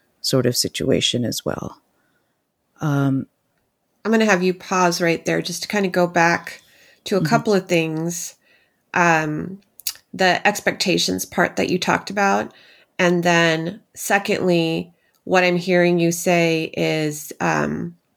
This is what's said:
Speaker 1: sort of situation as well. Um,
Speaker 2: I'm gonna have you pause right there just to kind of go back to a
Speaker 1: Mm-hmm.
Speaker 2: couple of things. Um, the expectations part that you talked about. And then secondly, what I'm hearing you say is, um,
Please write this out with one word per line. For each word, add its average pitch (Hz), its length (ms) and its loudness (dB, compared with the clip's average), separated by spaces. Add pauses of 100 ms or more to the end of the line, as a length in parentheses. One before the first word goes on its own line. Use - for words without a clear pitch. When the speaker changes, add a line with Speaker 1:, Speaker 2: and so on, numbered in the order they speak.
(220)
Speaker 1:
sort 131 240 0
of 123 100 0
situation - 720 0
as - 180 -6
well. - 380 -8 (1000)
Um, 139 440 0 (800)
Speaker 2:
I'm 208 80 0
gonna 220 140 4
have 185 180 2
you 185 100 2
pause 180 480 0
right 165 240 0
there 165 160 0
just 170 220 -8
to - 40 -14
kind 202 200 0
of 180 40 -4
go 180 140 2
back 170 560 0 (440)
to 208 100 -2
a 185 40 2
Speaker 1:
Mm-hmm. 160 80 0
Speaker 2:
couple 220 280 2
of 185 120 0
things. 165 680 -2 (580)
Um, 165 640 0 (540)
the 185 340 0
expectations 180 800 -2
part - 300 -2
that 190 140 -2
you 180 100 0
talked 170 320 -2
about. 202 420 0 (460)
And 175 240 2
then 170 580 2 (140)
secondly, 175 1000 0 (300)
what 180 200 2
I'm 180 140 2
hearing 175 400 2
you 170 140 2
say 170 540 0 (120)
is, 156 640 -4
um, 160 580 -2 (200)